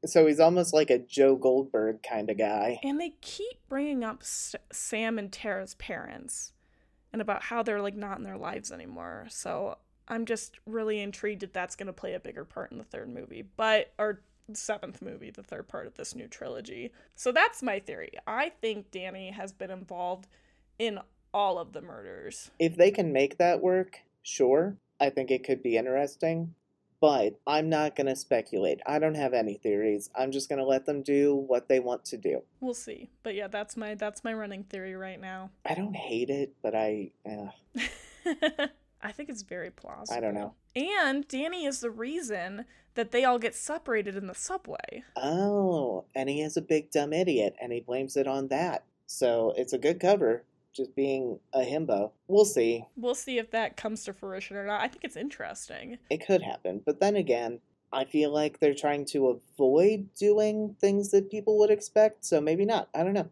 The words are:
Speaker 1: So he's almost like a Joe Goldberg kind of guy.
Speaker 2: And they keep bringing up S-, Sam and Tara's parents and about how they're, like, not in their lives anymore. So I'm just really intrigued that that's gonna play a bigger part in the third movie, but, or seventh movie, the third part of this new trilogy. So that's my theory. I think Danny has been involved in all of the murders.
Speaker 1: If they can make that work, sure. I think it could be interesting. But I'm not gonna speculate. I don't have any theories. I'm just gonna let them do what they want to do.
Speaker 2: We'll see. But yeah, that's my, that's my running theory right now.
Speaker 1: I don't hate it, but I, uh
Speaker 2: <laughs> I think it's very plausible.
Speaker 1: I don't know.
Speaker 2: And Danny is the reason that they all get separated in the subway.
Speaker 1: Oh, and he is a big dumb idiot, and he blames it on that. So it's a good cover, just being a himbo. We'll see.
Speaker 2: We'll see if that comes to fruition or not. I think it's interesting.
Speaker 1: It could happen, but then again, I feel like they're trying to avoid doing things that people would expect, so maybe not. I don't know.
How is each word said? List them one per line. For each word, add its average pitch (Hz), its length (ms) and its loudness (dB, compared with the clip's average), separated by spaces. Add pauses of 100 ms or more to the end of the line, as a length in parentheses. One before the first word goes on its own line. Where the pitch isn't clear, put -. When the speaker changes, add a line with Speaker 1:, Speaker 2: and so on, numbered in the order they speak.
Speaker 1:
So 160 220 8
he's 151 140 6
almost 170 340 6
like 151 160 6
a 123 80 8
Joe 135 380 6
Goldberg 127 640 2
kind 107 280 -4
of 101 80 -2
guy. 107 440 2
Speaker 2:
And 277 180 -2
they 330 200 -8
keep - 380 -10 (100)
bringing 277 340 -2
up 220 200 -8
S-, - 340 -8 (160)
Sam 226 480 -4
and 202 100 -10
Tara's 190 440 -8
parents - 760 -10 (600)
and 233 100 -4
about - 220 -4
how 233 180 -4
they're, 208 180 -2
like, 202 160 -6
not 202 220 -10
in - 60 -12
their 190 140 -10
lives - 340 -10
anymore. 85 580 -14
So - 480 -8 (300)
I'm 226 160 -4
just 220 420 -8
really 220 340 -4
intrigued 202 420 -6
that 185 100 -14
that's 185 240 -6
gonna 196 160 -10
play 185 220 -8
a 180 60 -8
bigger - 240 -14
part - 280 -12
in - 60 -14
the - 60 -14
third - 240 -12
movie, - 340 -14 (140)
but, 220 420 2
or 208 240 -2 (300)
seventh 208 500 -8
movie, - 280 -14
the - 120 -20
third - 240 -14
part - 220 -12
of - 80 -20
this - 180 -12
new 247 140 -14
trilogy. 120 640 -12 (240)
So 247 160 -2
that's 392 300 2
my 208 180 -4
theory. - 320 -14 (140)
I 269 240 -4 (100)
think 208 320 -6
Danny 185 380 -12
has 196 220 -12
been 190 180 -12
involved 185 580 -8 (500)
in 214 220 -4 (340)
all 196 240 2
of 170 140 -10
the 160 100 -12
murders. 95 760 -14
Speaker 1:
If 165 180 4
they 175 160 10
can 170 200 0
make 139 260 2
that 175 220 4
work, 185 380 0 (240)
sure. 156 540 4 (240)
I 143 100 4
think 131 200 -4
it 131 140 2
could 131 180 0
be 117 140 2
interesting. 143 800 0 (440)
But 127 480 6
I'm 156 220 2
not 151 260 2
gonna 135 220 0
speculate. 101 680 0
I 147 120 0
don't 156 180 2
have 131 180 0
any 110 200 2
theories. 104 600 0
I'm 131 160 0
just 135 180 -4
gonna 135 160 0
let 131 220 2
them 143 160 -2
do 143 320 4
what 131 340 0
they 131 120 6
want 123 260 -4
to 127 100 -10
do. 73 260 -2 (180)
Speaker 2:
We'll 254 120 -6
see. - 380 -12 (120)
But 220 120 -8
yeah, 202 140 -6
that's 208 280 -6
my, 214 200 -8
that's 208 280 -6
my 226 80 -4
running 202 320 -8
theory 190 300 -10
right 190 260 -10
now. 190 300 -12 (160)
Speaker 1:
I - 80 -2
don't 190 200 -4
hate 123 360 -4
it, 139 320 -2
but 107 120 -2
I, 107 360 0 (180)
uh 104 200 -10 (260)
Speaker 2:
<laughs> 302 920 -4 (360)
I 208 100 -10
think 294 160 -12
it's 226 140 -12
very 180 280 -10
plausible. - 460 -10
Speaker 1:
I 120 40 -2
don't 107 140 -2
know. 104 200 -8 (200)
Speaker 2:
And 285 540 0
Danny 320 360 -6
is 277 160 -4
the 233 100 -4
reason 220 760 -8 (300)
that 226 160 -2
they 247 140 4
all 247 140 4
get 226 160 -4
separated 220 600 -4
in 196 100 -8
the 185 80 -12
subway. - 720 -10 (120)
Speaker 1:
Oh, 170 880 2 (100)
and 135 140 -2
he 143 120 -2
is 156 160 -2
a 131 60 0
big 151 280 0
dumb 147 220 0
idiot, 156 480 2
and 120 120 -6
he 117 80 -4
blames 131 360 -4
it 139 100 2
on 135 220 -2
that. 151 360 -2 (220)
So 117 500 2
it's 127 180 -2
a 127 40 -2
good 160 220 2
cover, 160 440 2 (280)
just 131 240 -8
being 135 420 -2 (140)
a 135 80 2
himbo. 123 520 -2 (140)
We'll 202 200 6
see. 117 400 2 (100)
Speaker 2:
We'll 247 180 -4
see 254 240 -4
if 220 120 -6
that 226 260 -2
comes 214 280 -8
to 196 80 -10
fruition 190 440 -10
or 202 100 -8
not. 208 140 -2
I 269 80 0
think - 160 -10
it's - 120 -8
interesting. - 840 -10 (120)
Speaker 1:
It 160 160 -4
could 190 160 0
happen, - 420 -6
but 147 140 -2
then 202 180 2
again, 120 440 0 (320)
I 135 120 0
feel 147 280 2
like 151 260 0
they're 147 160 4
trying 143 320 0
to 135 220 2
avoid 165 800 4 (100)
doing 214 600 2
things 202 320 4
that 196 180 6
people 214 280 2
would 208 120 8
expect, 214 540 4
so 160 160 4
maybe 165 240 2
not. 214 300 2
I 165 100 2
don't 196 100 2
know. 180 180 0